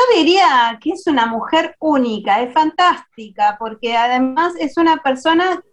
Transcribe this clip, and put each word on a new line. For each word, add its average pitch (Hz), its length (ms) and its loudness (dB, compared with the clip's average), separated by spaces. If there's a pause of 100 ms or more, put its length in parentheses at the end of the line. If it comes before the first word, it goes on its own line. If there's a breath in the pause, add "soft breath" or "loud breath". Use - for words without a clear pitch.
(160)
diría 294 640 2
que 311 120 -6
es - 140 -8
una 254 200 0
mujer 226 520 -4
única, 233 600 -2
es 247 140 -6
fantástica, 311 1040 -2
porque 226 380 -6
además 262 640 0
es 320 200 -4
una 330 200 2
persona 330 640 0 (100)